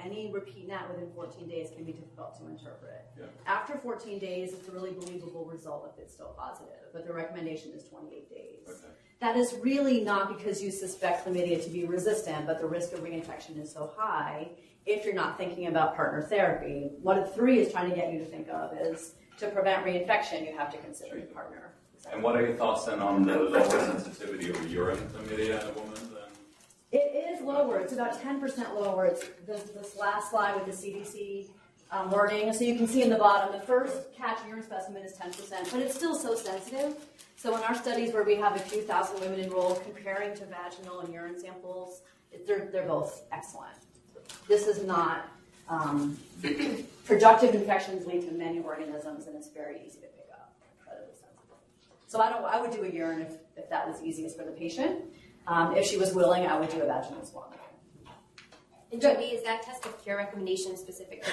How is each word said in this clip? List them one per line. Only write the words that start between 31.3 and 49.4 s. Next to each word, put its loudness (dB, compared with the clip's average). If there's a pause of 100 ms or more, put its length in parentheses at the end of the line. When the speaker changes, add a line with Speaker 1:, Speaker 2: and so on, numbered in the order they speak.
Speaker 1:
um, -2
wording. 4
So 0
you 4
can 4
see 4
in 8
the 6
bottom, 8
the -8
first 2
catch -2 (100)
urine -10
specimen -8
is -14
ten -10
percent, -8
but 0
it's -2
still 0
so 0
sensitive. -4 (420)
So 0
in -2
our 2
studies 0
where 4
we 6
have 4
a -2
few -2
thousand 0
women -2
enrolled, 0
comparing -6
to -12
vaginal -12
and -8
urine -10
samples, -12 (300)
it, -14
they're, 2
they're 0
both -2
excellent. -12 (720)
This 8
is 2
not, 2 (400)
um, 0 (240)
<clears throat> -2
productive 10
infections 2
lead 0
to -6
many -2
organisms, -8
and -12
it's -14